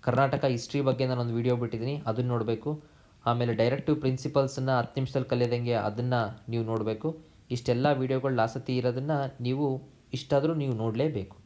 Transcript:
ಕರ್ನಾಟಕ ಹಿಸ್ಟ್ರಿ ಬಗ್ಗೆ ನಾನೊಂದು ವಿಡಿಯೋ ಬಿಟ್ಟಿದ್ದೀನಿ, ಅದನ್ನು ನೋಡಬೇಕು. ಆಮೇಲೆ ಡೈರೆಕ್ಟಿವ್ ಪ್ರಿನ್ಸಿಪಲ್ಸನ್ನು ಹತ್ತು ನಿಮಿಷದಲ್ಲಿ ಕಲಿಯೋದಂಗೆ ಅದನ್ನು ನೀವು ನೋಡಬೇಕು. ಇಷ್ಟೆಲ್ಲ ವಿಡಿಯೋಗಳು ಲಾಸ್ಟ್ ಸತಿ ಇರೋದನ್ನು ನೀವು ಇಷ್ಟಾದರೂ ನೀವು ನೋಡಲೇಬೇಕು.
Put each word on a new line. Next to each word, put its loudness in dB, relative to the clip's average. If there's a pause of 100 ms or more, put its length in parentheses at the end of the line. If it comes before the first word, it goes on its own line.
ಕರ್ನಾಟಕ 2
ಹಿಸ್ಟ್ರಿ -2
ಬಗ್ಗೆ 2
ನಾನೊಂದು -2
ವಿಡಿಯೋ 2
ಬಿಟ್ಟಿದ್ದೀನಿ, -4
ಅದನ್ನು 0
ನೋಡಬೇಕು. -2 (420)
ಆಮೇಲೆ 2
ಡೈರೆಕ್ಟಿವ್ 2
ಪ್ರಿನ್ಸಿಪಲ್ಸನ್ನು 0
ಹತ್ತು 0
ನಿಮಿಷದಲ್ಲಿ -2
ಕಲಿಯೋದಂಗೆ 0
ಅದನ್ನು -2
ನೀವು -2
ನೋಡಬೇಕು. -2 (340)
ಇಷ್ಟೆಲ್ಲ 2
ವಿಡಿಯೋಗಳು 0
ಲಾಸ್ಟ್ 2
ಸತಿ -2
ಇರೋದನ್ನು 0
ನೀವು 0 (320)
ಇಷ್ಟಾದರೂ 2
ನೀವು 0
ನೋಡಲೇಬೇಕು. -2